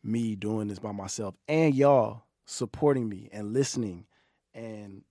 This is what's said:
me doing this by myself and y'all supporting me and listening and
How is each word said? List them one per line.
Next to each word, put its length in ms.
me 320
doing 320
this 120
by 120
myself 440
and 280
y'all 460
supporting 640
me 240
and 200
listening 520
and 580